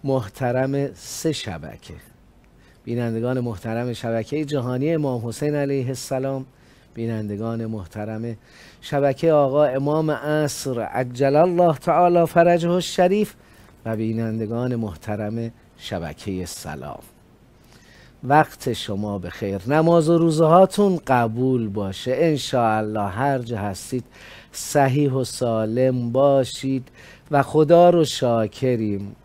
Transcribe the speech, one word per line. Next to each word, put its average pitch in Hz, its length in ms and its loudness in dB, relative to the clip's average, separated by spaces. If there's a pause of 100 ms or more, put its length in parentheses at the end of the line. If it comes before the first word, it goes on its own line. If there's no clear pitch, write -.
محترم 131 880 -2
سه - 380 -6
شبکه، 80 640 -12 (880)
بینندگان 117 560 -4
محترم 117 540 -6
شبکه 117 520 -4
جهانی 135 480 -2
امام 131 340 -2
حسین 147 280 -4
علیه 139 320 -2
السلام، 131 580 -6 (480)
بینندگان 113 720 -6
محترم 110 720 -10 (440)
شبکه 143 500 2
آقا 147 320 4
امام 147 480 0
عصر 143 680 -2
عجل 127 540 0
الله 175 380 4
تعالی 175 520 4
فرجه 170 440 4
الشریف 185 640 2 (520)
و 113 100 -4
بینندگان 113 800 -4
محترم 110 760 -6 (260)
شبکه 90 680 -8
سلام. 71 540 -12 (1200)
وقت 139 500 2
شما 101 460 -6
بخیر، 98 480 -6
نماز 160 420 4
و 170 80 4
روزهاتون 170 880 4
قبول 120 640 0
باشه. 98 460 -6
انشاءالله 110 920 0
هر 131 300 -2
جا 120 200 -6
هستید 104 460 -6 (480)
صحیح 139 600 2
و 131 120 -2
سالم 120 880 0
باشید 135 760 0 (440)
و 139 120 4
خدا 170 460 6
رو 175 160 4
شاکریم 110 1200 -2